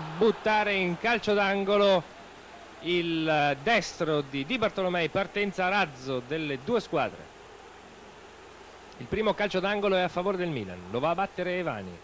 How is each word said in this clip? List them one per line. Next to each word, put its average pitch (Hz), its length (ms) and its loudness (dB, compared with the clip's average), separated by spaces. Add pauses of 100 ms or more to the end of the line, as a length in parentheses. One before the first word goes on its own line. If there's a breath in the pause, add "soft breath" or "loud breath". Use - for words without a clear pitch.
(180)
buttare 214 580 2
in 180 220 0
calcio 226 360 0
d'angolo 196 680 6 (800)
il 160 800 2
destro 165 580 2
di 139 240 -4
Di 226 120 -2
Bartolomei, 180 520 0
partenza 196 560 -2
a 180 40 2
razzo 135 560 -2
delle 143 380 -4
due 220 160 0
squadre. 113 580 -4 (1600)
Il 120 80 -12
primo 208 260 0
calcio 202 260 0
d'angolo 202 380 2
è 180 40 4
a 180 80 0
favore 185 280 -2
del 180 120 -2
Milan, 95 400 -6
lo 113 100 -2
va 147 100 2
a 170 60 2
battere 180 420 -2
Evani. 104 460 -6